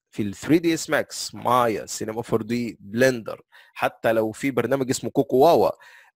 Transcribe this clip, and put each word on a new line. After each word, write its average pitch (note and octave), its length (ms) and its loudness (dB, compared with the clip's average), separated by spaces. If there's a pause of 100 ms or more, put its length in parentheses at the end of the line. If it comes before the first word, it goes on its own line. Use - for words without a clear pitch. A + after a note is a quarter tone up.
(160)
في A#2+ 60 -4
ال G2+ 140 -6
ثري D#3 240 2
دي E3 140 0
اس D#3 160 -6
ماكس، - 460 -4
مايا، A2+ 500 2
سينما A2 360 -8
فور A2+ 200 -2
دي، A#2 380 -6
بلندر، A#2 640 -2 (320)
حتى - 380 -2
لو A2 200 0
في C3+ 200 -6
برنامج B2 380 -2
اسمه A#2+ 200 -4
كوكو C3 280 0
واوا، C3+ 320 6 (460)